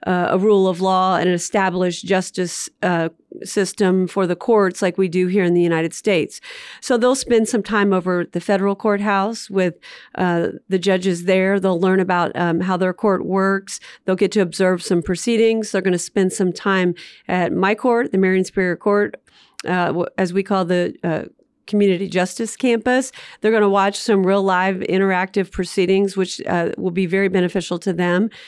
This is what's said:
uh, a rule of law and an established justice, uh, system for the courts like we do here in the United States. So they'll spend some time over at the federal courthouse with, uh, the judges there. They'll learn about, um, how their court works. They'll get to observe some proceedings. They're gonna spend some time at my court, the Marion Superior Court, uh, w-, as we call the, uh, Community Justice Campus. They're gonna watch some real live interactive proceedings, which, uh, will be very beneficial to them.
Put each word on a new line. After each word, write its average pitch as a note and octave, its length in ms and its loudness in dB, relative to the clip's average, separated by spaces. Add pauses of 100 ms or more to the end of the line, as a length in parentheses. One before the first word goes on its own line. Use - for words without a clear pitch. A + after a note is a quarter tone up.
uh, F3+ 240 0
a F#3 80 2
rule G3 300 4
of F3+ 140 -2
law F#3 340 2
and F3+ 120 0
an F3+ 60 2
established F#3 720 -2
justice, F#3 640 -4 (140)
uh, E3+ 260 0 (360)
system F#3 640 0
for F#3+ 180 -2
the F3 80 0
courts G3+ 480 2
like F3+ 160 -2
we F#3+ 100 2
do F3+ 200 0
here F#3 160 2
in F3 100 4
the F3 80 4
United E3 320 0
States. - 460 -2 (400)
So B3+ 160 0
they'll B3 180 2
spend A3+ 340 2
some G#3+ 140 -2
time G3+ 300 0
over F3+ 300 0
at - 100 -10
the F3 80 -4
federal G3 340 0
courthouse G3+ 720 -2
with, F#3 260 0 (420)
uh, E3+ 320 0 (200)
the F#3 120 0
judges F3+ 460 0
there. F#3+ 340 2
They'll F#3 180 0
learn F#3 220 4
about, F3 340 0
um, E3+ 260 0
how F#3 160 0
their F#3 160 0
court F#3+ 320 0
works. G3 540 -2 (260)
They'll F#3 120 0
get G3 160 2
to G#3+ 80 2
observe F#3 420 0
some F3 180 0
proceedings. A3 680 0
They're F#3+ 120 -2
gonna F3+ 160 0
spend F#3+ 340 0
some F#3 200 0
time F#3 420 0 (340)
at F3+ 240 0
my G3 240 0
court, A#3+ 340 0
the F#3+ 80 0
Marion F#3+ 260 2
Superior F3+ 320 -2
Court, G3+ 380 0 (500)
uh, F3+ 240 0
w-, E3 180 -2 (120)
as F#3 140 0
we F#3+ 100 0
call F#3+ 220 0
the, F3 300 0 (100)
uh, D#3+ 200 -2 (420)
Community G3 420 2
Justice F#3 480 -4
Campus. B3 560 0 (280)
They're G#3+ 120 2
gonna G#3+ 160 4
watch G3 260 2
some G3 320 0
real G3 160 2
live F#3+ 360 0
interactive F#3+ 720 -2
proceedings, F#3+ 640 0
which, F#3 320 -4
uh, E3+ 280 -2
will F#3 140 -4
be F3+ 160 -2
very G3 220 0
beneficial F3+ 500 -2
to F#3+ 140 -4
them. F3+ 360 0 (200)